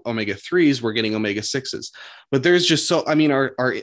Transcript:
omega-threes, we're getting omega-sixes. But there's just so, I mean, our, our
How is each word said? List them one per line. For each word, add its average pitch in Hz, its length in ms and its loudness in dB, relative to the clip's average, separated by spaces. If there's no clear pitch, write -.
omega-threes, 120 760 0
we're 113 120 -2
getting 110 200 -2
omega-sixes. 107 800 -4
But 135 100 2
there's 175 240 4
just - 220 2
so, 165 180 2
I 156 80 0
mean, 151 180 4
our, 135 280 0
our 127 240 0